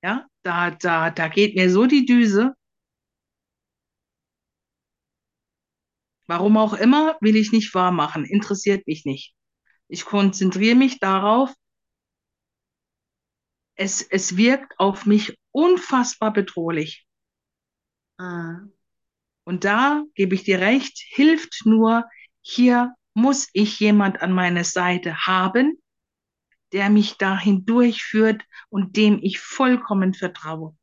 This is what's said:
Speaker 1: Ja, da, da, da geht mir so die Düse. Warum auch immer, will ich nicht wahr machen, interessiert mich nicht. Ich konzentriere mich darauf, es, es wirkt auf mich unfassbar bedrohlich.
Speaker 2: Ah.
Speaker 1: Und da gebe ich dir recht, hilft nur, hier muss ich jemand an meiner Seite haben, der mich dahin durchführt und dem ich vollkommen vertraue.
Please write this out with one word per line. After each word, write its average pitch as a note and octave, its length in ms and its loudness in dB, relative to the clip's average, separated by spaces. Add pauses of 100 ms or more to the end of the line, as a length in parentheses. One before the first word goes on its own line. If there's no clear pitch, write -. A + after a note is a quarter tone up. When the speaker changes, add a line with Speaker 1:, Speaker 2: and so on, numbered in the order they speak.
Speaker 1:
Ja, A3 240 -6 (160)
da, F3 280 -2
da, E3 380 -2
da E3 200 -6
geht G#3 260 0
mir F#3 160 4
so G3+ 140 4
die C4 200 4
Düse. A#3+ 480 2 (3750)
Warum G3 300 2
auch G#3+ 160 2
immer, D4 480 2
will G#3+ 140 4
ich G#3+ 160 0
nicht A3 220 0
wahr F3+ 180 2
machen, D3+ 340 -4
interessiert G3 640 -2
mich D#3 180 -8
nicht. C#3 280 -10 (540)
Ich - 180 -12
konzentriere G3 680 0
mich C4 240 2
darauf, G#3 540 0 (2250)
es, G3 260 -6
es F#3+ 360 -6
wirkt B3+ 420 0
auf G3 260 -2
mich G#3 320 0 (140)
unfassbar C4+ 800 0
bedrohlich. E3 720 -6 (1120)
Speaker 2:
Ah. F3 420 -12 (840)
Speaker 1:
Und F3+ 220 -6
da C4+ 380 0 (120)
gebe G3 200 0
ich F#3+ 80 -6
dir F#3 160 0
recht, A#3+ 380 0 (120)
hilft D#4 560 0
nur, A3 400 4 (360)
hier B3 520 2 (200)
muss C4 400 0
ich G#3 260 0
jemand G#3 420 2
an F3+ 100 -2
meiner F3 320 0
Seite F3 640 -4
haben, F#3+ 520 0 (920)
der G3 180 -2
mich G#3 280 2
dahin F#3+ 480 -2
durchführt A3 800 0 (260)
und G3 280 -6
dem G#3+ 240 4
ich F#3 180 -4
vollkommen A3+ 760 -2
vertraue. D#3+ 680 -10